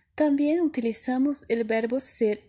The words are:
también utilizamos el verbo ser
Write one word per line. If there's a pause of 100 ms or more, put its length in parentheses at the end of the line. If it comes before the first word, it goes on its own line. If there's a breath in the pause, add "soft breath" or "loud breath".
(160 loud breath)
también
utilizamos
el
verbo
ser